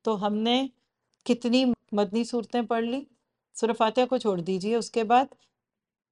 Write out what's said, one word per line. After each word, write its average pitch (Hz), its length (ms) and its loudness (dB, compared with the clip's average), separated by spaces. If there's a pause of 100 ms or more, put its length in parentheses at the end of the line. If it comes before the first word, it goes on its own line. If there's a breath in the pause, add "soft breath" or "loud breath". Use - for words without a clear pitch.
तो 226 120 0
हमने 220 520 0 (560)
कितनी 247 400 2 (280)
मदनी 208 320 0
सूरतें 240 400 -4
पढ़ 226 200 -2
ली? 262 200 -6 (500)
सूरह 226 180 0
फातिहा 233 320 2
को 254 120 0
छोड़ 208 240 -2
दीजिए, 190 340 -2
उसके 226 300 -2
बाद 247 240 4 (840)